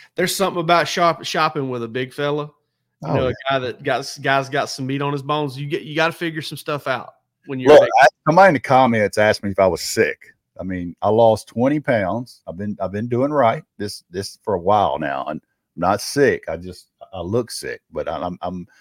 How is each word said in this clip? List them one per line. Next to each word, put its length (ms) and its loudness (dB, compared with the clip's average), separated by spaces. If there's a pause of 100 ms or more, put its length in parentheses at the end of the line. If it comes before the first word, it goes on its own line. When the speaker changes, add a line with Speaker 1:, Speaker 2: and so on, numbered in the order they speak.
(160)
Speaker 1:
There's 200 -2
something 240 -2
about 280 2
shop-, 360 0
shopping 460 -2
with 140 -6
a 40 -6
big 260 -6
fella. 380 -4 (500)
You 60 -12
Speaker 2:
Oh, 80 -4
Speaker 1:
know, 120 0
Speaker 2:
yeah. 60 -2 (140)
Speaker 1:
a 60 0
guy 60 0
that 240 -8
got, 380 -4
guy's 280 0
got 200 -2
some 160 -8
meat 160 -4
on 120 -4
his 80 -6
bones. 360 -4
You 100 -8
get, 160 -6
you 120 -12
gotta 160 2
figure 300 -8
some 160 -12
stuff 280 -8
out 280 -6 (320)
when 120 -8
you're 140 6
Speaker 2:
Look, 80 12
Speaker 1:
a 60 8
big 60 0 (100)
Speaker 2:
I, 60 10 (200)
somebody 220 8
in 60 4
the 40 0
comments 580 4
asked 240 4
me 100 -6
if 80 0
I 80 6
was 140 0
sick. 380 0 (400)
I 40 -12
mean, 380 -8
I 60 0
lost 400 4
twenty 320 -2
pounds. 640 -4
I've 120 -14
been, 240 -8
I've 100 -4
been 160 -6
doing 240 -2
right 320 2 (140)
this, 320 -10
this 340 -8
for 120 -2
a 40 -2
while 400 2
now, 280 -6
and 120 -8 (380)
I'm 40 -8
not 200 0
sick. 480 0
I 80 -6
just, 300 -16 (260)
I 80 -10
look 300 -4
sick, 380 -12
but 200 -8
I, 80 -6
I'm, 240 -8
I'm, 260 -10 (140)